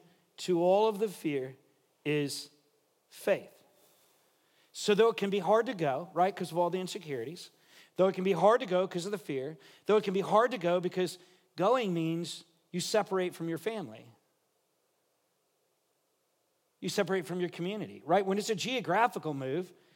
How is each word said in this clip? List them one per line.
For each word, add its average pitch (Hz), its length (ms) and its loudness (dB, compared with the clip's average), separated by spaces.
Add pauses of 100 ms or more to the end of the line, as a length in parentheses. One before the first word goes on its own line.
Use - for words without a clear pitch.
(400)
to 170 220 0
all 196 280 6
of 202 100 -4
the 220 80 0
fear 139 480 -6 (480)
is 143 460 -2 (580)
faith. 143 460 -2 (1200)
So - 220 2
though 226 140 6
it 220 80 0
can 202 120 -2
be 196 100 0
hard 214 280 4
to 247 80 -4
go, 160 380 -2
right, 190 220 2
'cause 180 160 -8
of 165 60 -4
all 175 140 2
the 185 80 -4
insecurities, 156 720 -8 (440)
though 185 120 6
it 185 80 0
can 185 80 -4
be 196 80 2
hard 196 280 6
to 220 60 -4
go 185 220 2
'cause 180 180 -6
of 202 60 -8
the 208 80 -4
fear, 143 380 -6 (280)
though 208 120 6
it 208 60 4
can 190 120 -2
be 196 60 2
hard 208 300 4
to 247 60 -2
go 175 220 2
because 180 400 -2 (360)
going 208 380 2
means 165 500 -4 (280)
you 175 80 -4
separate 185 560 0
from 165 120 -6
your 165 120 -4
family. 120 480 -8 (2750)
You 190 100 -6
separate 190 380 -2
from 180 120 -6
your 175 100 -4
community, 196 540 -8
right? 185 220 2
When 196 140 0
it's 208 100 -4
a 220 60 -2
geographical 185 800 -2
move, 135 360 -6 (240)